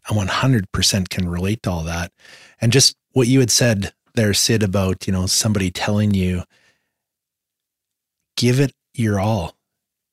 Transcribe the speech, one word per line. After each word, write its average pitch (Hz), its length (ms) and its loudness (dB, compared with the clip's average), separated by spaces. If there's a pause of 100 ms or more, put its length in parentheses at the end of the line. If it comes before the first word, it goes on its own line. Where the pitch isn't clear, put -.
I 107 40 -4
one 101 140 0
hundred 120 440 0
percent 92 380 -2
can 90 200 -4
relate 92 340 -4
to 98 80 -4
all 82 120 -4
that. 85 280 -8 (480)
And 117 120 2
just 131 240 4 (180)
what 127 140 2
you 131 120 4
had 123 120 2
said 104 420 0 (220)
there, 107 180 2
Sid, 107 300 0
about, 95 440 -2
you 98 60 0
know, 92 140 0
somebody 101 440 0
telling 104 440 0
you, 90 280 0 (1900)
"Give 123 240 2
it 139 120 0 (220)
your 107 260 0
all, 98 360 -2 (580)